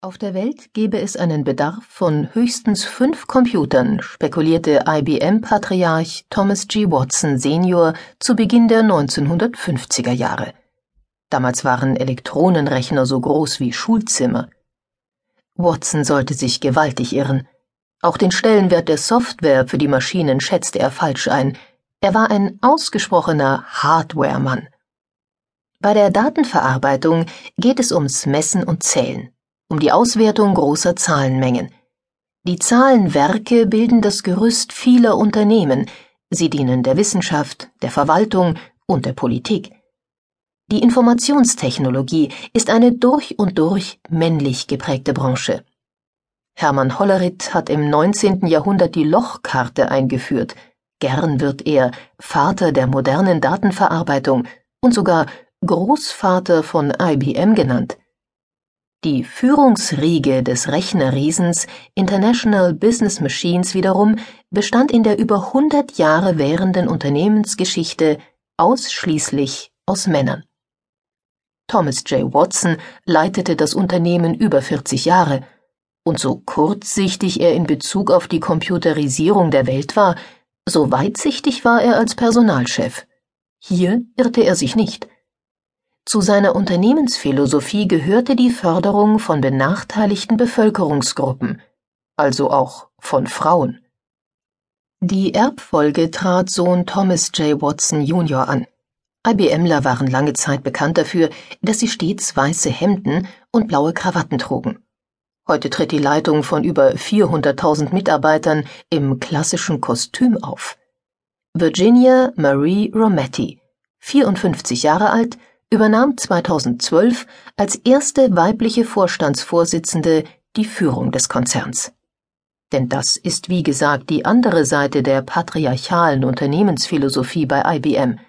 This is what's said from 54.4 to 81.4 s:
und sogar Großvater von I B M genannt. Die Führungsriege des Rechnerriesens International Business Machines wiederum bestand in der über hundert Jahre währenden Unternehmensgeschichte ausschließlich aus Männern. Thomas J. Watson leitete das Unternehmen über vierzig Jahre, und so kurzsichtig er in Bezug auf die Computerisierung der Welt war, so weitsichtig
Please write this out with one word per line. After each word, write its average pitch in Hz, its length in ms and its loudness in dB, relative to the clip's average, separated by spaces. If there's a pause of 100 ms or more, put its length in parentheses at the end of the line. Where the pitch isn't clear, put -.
und 240 120 4
sogar 175 340 2 (380)
Großvater 185 960 0
von 151 300 0 (100)
I 165 140 2
B 135 200 -2
M 208 200 2
genannt. 127 420 0 (1080)
Die 143 200 0
Führungsriege 170 1200 2
des 127 240 -2
Rechnerriesens 160 960 0 (300)
International 196 760 2
Business 220 460 0
Machines 175 540 -2
wiederum 196 440 2 (340)
bestand 233 400 0
in 233 100 4
der 214 160 2
über 208 360 -2
hundert 285 440 0
Jahre 190 400 2
währenden 175 500 0
Unternehmensgeschichte 160 1300 0 (380)
ausschließlich 156 1160 -2 (140)
aus 190 180 -4
Männern. 147 380 0 (1200)
Thomas 160 400 -2
J. 131 260 -2
Watson 156 460 0 (280)
leitete 175 500 0
das 156 180 0
Unternehmen 175 600 0
über 165 260 2
vierzig 135 440 -4
Jahre, 151 360 2 (640)
und 165 160 -2
so 131 160 -2
kurzsichtig 190 1040 -2
er 170 140 4
in 165 120 0
Bezug 151 460 -2
auf 180 160 2
die 165 120 -2
Computerisierung 160 1080 0
der 139 160 2
Welt 135 300 -4
war, 196 200 4 (520)
so 151 240 2
weitsichtig 208 760 -2